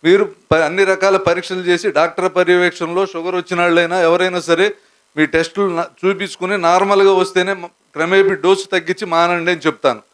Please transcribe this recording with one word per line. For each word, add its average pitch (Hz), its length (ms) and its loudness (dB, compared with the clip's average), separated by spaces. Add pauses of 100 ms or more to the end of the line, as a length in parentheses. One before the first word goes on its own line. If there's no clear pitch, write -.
మీరు 196 300 2 (180)
ప-, - 20 2
అన్ని 160 300 0
రకాల 190 320 2
పరీక్షలు 185 440 -2
చేసి 180 300 0
డాక్టర్ 165 460 -2
పర్యవేక్షణలో 180 680 0
షుగర్ 180 280 -8
వచ్చిన 175 260 -4
వాళ్ళైనా 175 400 2
ఎవరైనా 180 400 0
సరే 180 340 0 (420)
మీ 151 100 0
టెస్టులు 170 480 -2
నా-, 170 340 -4
చూపించుకుని 190 500 -4
నార్మల్గా 196 540 4
వస్తేనే 185 400 0
మ-, 175 140 -10
క్రమేపీ 185 680 0
డోసు 190 320 0
తగ్గించి 185 400 -4
మానండి 170 440 0
అని 170 100 -2
చెప్తాను. 135 420 -2 (120)